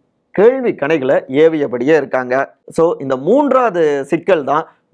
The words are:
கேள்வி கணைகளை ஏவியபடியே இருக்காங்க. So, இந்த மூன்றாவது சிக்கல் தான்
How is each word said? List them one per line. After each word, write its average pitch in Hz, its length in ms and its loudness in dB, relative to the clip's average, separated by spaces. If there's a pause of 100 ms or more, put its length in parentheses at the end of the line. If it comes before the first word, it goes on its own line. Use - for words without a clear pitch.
(300)
கேள்வி 240 420 2
கணைகளை 143 560 0
ஏவியபடியே 143 680 2
இருக்காங்க. 131 580 -4 (120)
So, 165 320 0
இந்த 135 180 -4
மூன்றாவது 175 880 0
சிக்கல் 160 400 -2
தான் 143 280 -4 (220)